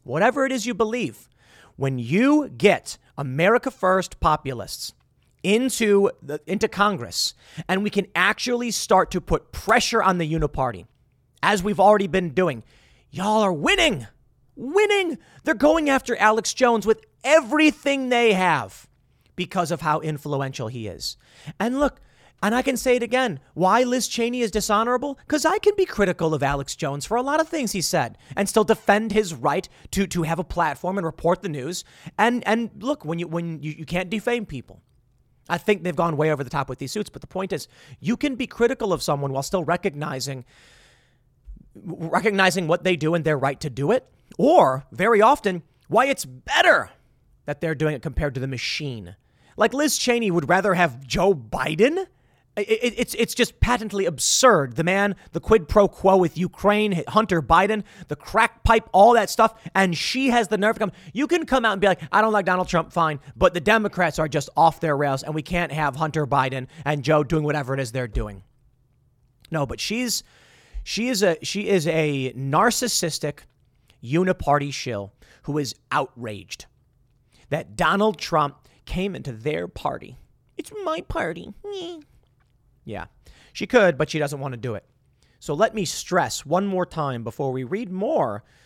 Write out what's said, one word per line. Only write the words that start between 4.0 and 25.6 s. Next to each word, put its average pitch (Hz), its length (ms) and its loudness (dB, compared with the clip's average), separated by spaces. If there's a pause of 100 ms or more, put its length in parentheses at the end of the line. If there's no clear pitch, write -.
populists 135 760 -4 (500)
into 208 680 2 (100)
the, 147 240 -10
into 185 220 -4
Congress, 180 680 -2 (340)
and 190 160 0
we 208 40 0
can 196 280 -2
actually 233 560 0
start 185 400 2
to 180 80 -2
put - 320 -4
pressure 226 500 0
on 185 160 2
the 165 100 -2
uniparty, 139 580 -4 (540)
as 190 220 2
we've 202 160 -2
already 202 300 6
been 175 220 -2
doing, 143 340 -2 (480)
y'all 214 300 0
are 190 100 2
winning. 196 560 0 (480)
Winning. 381 640 0 (260)
They're 311 100 0
going 302 340 2
after 269 280 0
Alex 220 360 2
Jones 233 320 2
with 214 220 0 (160)
everything 277 840 2
they 240 240 4
have 165 560 -2 (480)
because 175 340 -4
of 170 100 -4
how 151 200 0
influential 139 680 -6
he 117 180 -10
is. - 300 -10 (420)
And 247 220 -2
look, 285 180 0 (440)
and 208 120 0
I 247 60 0
can 262 160 -2
say 247 200 2
it 240 60 0
again, 240 380 -2 (140)
why 190 300 2
Liz 247 220 -2
Cheney 240 360 -2
is 214 80 -2
dishonorable? 240 680 -2 (100)
'Cause 302 180 2
I 349 100 2
can 415 200 2